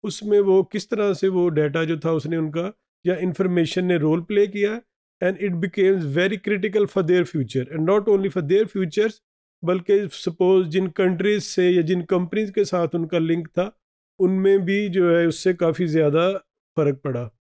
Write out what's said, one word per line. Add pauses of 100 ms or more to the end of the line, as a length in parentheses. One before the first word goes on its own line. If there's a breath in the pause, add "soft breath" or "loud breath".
उसमें
वो
किस
तरह
से
वो
डेटा
जो
था
उसने
उनका (320)
या
इन्फॉर्मेशन
ने
रोल
प्ले
किया (420)
and
it (100)
became (160)
very (100)
critical
for
their
future (100)
and
not
only
for
their
futures, (500)
बल्कि
सपोज
जिन
कंट्रीज
से
या
जिन
कंपनीज
के
साथ
उनका
लिंक
था, (400)
उनमें
भी
जो
है
उससे
काफ़ी
ज़्यादा (460)
फ़र्क
पड़ा।